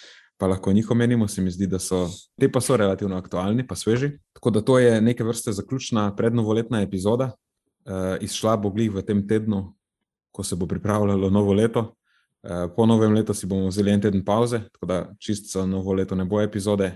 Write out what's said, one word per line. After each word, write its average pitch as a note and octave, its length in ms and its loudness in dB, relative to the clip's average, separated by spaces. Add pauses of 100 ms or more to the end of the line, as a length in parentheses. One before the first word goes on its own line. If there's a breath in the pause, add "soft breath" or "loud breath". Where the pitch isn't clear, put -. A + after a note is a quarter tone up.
(340 soft breath)
pa G2 120 -2
lahko F#2+ 260 0
njih A2 160 4
omenimo, A#2 380 2
se G2+ 160 -4
mi F#2 80 0
zdi, F#2 160 -4
da F2+ 120 -2
so, F2+ 280 -2 (280)
te C3+ 140 2
pa B2+ 120 0
so B2+ 160 0
relativno G2 400 0
aktualni, G2 480 -2
pa G#2+ 100 -8
sveži. B2 380 0 (180)
Tako - 200 -2
da G#2 120 2
to B2+ 160 4
je A#2 220 6
neke A#2+ 240 2
vrste A2+ 280 -4
zaključna G#2 600 -4
prednovoletna A2+ 680 0
epizoda. G2+ 520 -2 (540)
Eh, F#2+ 340 -4
izšla A2 360 0
bo G#2 140 -2
glih G#2+ 200 -2
v G2 120 -6
tem G#2 200 0
tednu, G#2 520 -2 (540)
ko - 140 -12
se - 140 -4
bo F2 100 -2
pripravljalo G2 640 0
novo G2+ 240 4
leto. A2+ 400 2 (520)
Eh, F2 240 -6
po A2+ 180 2
novem A2 260 6
letu G#2 220 2
si - 120 -8
bomo F#2+ 200 -2
vzeli G2 240 0
en G2+ 100 4
teden G2 240 0
pavze, A#2 440 0
tako - 180 -14
da F2+ 100 -2 (200)
čisto - 340 -6
za F#2+ 160 -4
novo F#2+ 260 -4
leto F#2+ 220 -2
ne F#2+ 100 -2
bo G#2 160 0
epizode. G#2 560 0